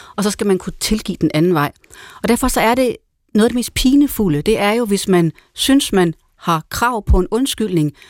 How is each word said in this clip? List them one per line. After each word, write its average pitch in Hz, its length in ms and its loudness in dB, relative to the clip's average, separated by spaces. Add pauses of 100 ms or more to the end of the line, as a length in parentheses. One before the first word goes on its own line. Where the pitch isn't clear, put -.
(160)
og 208 80 -2
så 208 60 0
skal 202 160 -4
man 190 120 2
kunne - 220 -12
tilgive 214 400 -4
den 160 140 2
anden 170 200 2
vej. 147 180 -2 (500)
Og 196 60 -2
derfor 240 200 0
så - 120 0
er 226 140 2
det 247 220 0 (380)
noget 214 100 4
af 240 60 2
det 233 40 -4
mest 240 200 -6
pinefulde, 254 680 2
det 220 160 0
er 202 140 0
jo, 240 120 -2
hvis 202 240 -2
man 175 240 2 (220)
synes, - 380 0
man 180 220 2 (240)
har 165 320 -2
krav 240 360 -2
på 202 120 4
en 185 120 0
undskyldning, 190 600 -2 (180)